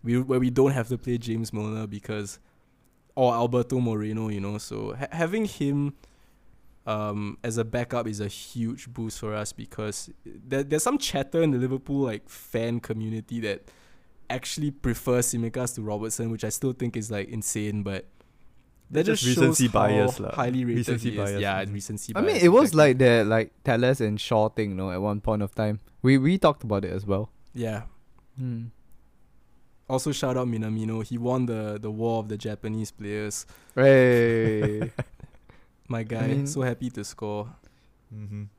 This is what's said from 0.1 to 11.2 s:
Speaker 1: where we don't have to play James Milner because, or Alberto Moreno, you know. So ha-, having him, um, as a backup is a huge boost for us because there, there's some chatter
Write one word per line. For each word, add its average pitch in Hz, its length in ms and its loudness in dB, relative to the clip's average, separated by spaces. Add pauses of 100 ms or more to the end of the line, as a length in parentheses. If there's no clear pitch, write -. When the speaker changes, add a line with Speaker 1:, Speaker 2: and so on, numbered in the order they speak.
Speaker 1:
where 131 180 2
we 127 120 2
don't 131 200 6
have 123 180 -2
to 127 80 -2
play 120 200 -4
James 113 340 -4
Milner 107 360 -4
because, 104 500 -8 (760)
or 123 180 4
Alberto 120 460 0
Moreno, 110 500 -2
you 104 100 -4
know. 101 200 -4
So 107 380 -8
ha-, - 140 -6
having 170 340 -2
him, 143 480 -2 (920)
um, 104 580 -4
as 113 140 -4
a 113 80 0
backup 117 420 -4
is 107 140 -8
a 104 60 -4
huge - 680 -8
boost 113 260 -8
for 107 160 -6
us 107 160 -6
because - 580 -10 (140)
there, 135 400 -6
there's 151 200 0
some 269 160 2
chatter 165 420 -2